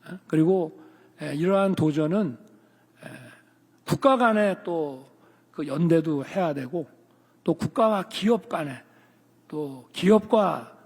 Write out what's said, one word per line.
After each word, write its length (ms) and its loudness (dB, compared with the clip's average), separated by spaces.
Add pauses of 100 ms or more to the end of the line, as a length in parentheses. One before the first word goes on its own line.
에? 60 -14 (120)
그리고, 520 0 (440)
에, 120 -8
이러한 400 2
도전은, 640 0 (680)
에, 40 -16 (760)
국가 320 2
간에 480 0
또 520 -8 (400)
그 100 -8
연대도 600 0
해야 260 -2
되고 340 -6 (560)
또 120 0
국가와 540 0
기업 420 0
간에 320 -8 (680)
또 440 -10
기업과 920 2